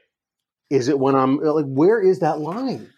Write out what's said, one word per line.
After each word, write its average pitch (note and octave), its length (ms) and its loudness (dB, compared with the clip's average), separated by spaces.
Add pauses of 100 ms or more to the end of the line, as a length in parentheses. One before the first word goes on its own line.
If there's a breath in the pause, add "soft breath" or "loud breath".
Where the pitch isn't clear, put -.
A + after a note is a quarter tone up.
(680)
Is C3 180 0
it C#3+ 120 0
when C3+ 160 2
I'm, C3+ 240 2
like, D3+ 260 0
where D#3+ 340 2
is F#3 200 2
that D#3 200 -2
line? E3+ 480 -8 (100)